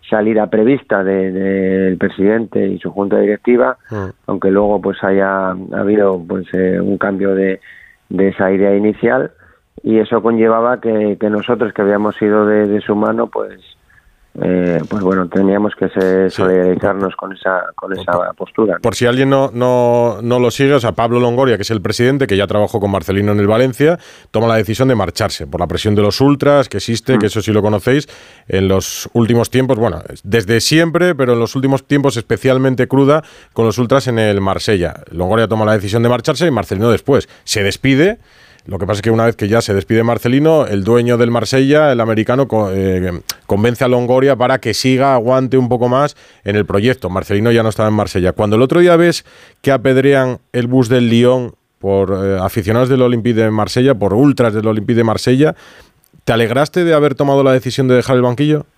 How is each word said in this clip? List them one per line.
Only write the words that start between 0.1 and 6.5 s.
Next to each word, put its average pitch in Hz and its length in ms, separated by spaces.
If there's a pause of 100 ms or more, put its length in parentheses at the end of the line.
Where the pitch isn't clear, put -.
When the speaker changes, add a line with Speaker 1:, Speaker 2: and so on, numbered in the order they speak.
Speaker 1:
prevista 110 560
de, 95 280
del 95 640
presidente 101 680
y 95 120
su 87 120
junta 101 280
directiva, 120 580 (140)
Speaker 2:
Mm. 101 180 (200)
Speaker 1:
aunque 98 220
luego, 101 300
pues, 95 240
haya 95 460
habido, 98 760
pues, 95 280